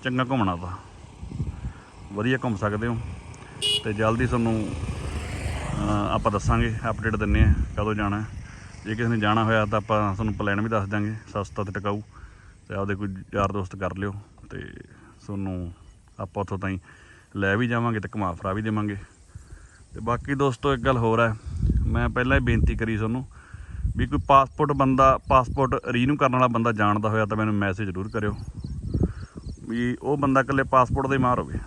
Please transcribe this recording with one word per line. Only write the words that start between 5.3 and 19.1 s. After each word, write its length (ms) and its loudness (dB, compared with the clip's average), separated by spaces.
ਅਹ, 380 0
ਆਪਾਂ 180 2
ਦੱਸਾਂਗੇ, 440 2
ਅਪਡੇਟ 260 -2
ਦਿੰਦੇ 300 4
ਹਾਂ 80 6
ਕਦੋਂ 160 0
ਜਾਣਾ 280 -2
ਹੈ। 40 -6
ਜੇ 100 -2
ਕਿਸੇ 140 0
ਨੇ 80 2
ਜਾਣਾ 260 4
ਹੋਇਆ 220 4
ਤਾਂ 120 0
ਆਪਾਂ 360 2
ਤੁਹਾਨੂੰ 200 -2
ਪਲਾਨ 280 0
ਵੀ 80 -2
ਦੱਸ 200 0
ਦਿਆਂਗੇ 240 -2
ਸਸਤਾ 360 -6
ਤੇ 80 -8
ਟਿਕਾਊ, 300 -4
ਤੇ 80 -8
ਆਪਦੇ 200 -2
ਕੋਈ 200 -6
ਯਾਰ 160 2
ਦੋਸਤ 240 -4
ਕਰ 200 -4
ਲਿਓ, 180 -4
ਤੇ 120 -12
ਤੁਹਾਨੂੰ 480 -6
ਆਪਾਂ 220 -6
ਉੱਥੋਂ 160 -4
ਤਾਈਂ 200 -4
ਲੈ 200 2
ਵੀ 120 0
ਜਾਵਾਂਗੇ 320 0
ਤੇ 100 -8
ਘੁਮਾ 240 -2
ਫਿਰਾ 200 -4
ਵੀ 80 -2
ਦੇਵਾਂਗੇ। 360 -2